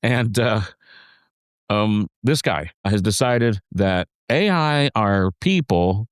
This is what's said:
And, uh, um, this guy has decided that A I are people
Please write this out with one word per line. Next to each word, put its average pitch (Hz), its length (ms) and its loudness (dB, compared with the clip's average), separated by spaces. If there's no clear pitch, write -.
And, 117 360 0
uh, 113 240 0
um, 104 380 0
this 139 200 0
guy 78 280 -4
has 101 180 0
decided 117 580 0
that 92 360 0
A 175 200 2
I 151 440 0
are 101 460 0
people 101 720 0